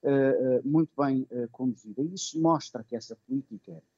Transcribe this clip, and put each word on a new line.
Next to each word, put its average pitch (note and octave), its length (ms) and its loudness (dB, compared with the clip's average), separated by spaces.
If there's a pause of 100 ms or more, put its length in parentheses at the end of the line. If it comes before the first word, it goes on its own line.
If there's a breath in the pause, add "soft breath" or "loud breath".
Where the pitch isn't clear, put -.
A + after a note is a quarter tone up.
eh, C#3+ 80 2
eh, C3 540 4
muito D3+ 320 2
bem, C3+ 340 0
eh, A#2+ 200 -4
conduzida. A#2+ 520 -4
E E3+ 120 -4
isso D#3+ 260 -6
mostra D#3+ 440 0
que - 120 -8
essa A2+ 200 -10 (100)
política A2+ 560 -8 (160)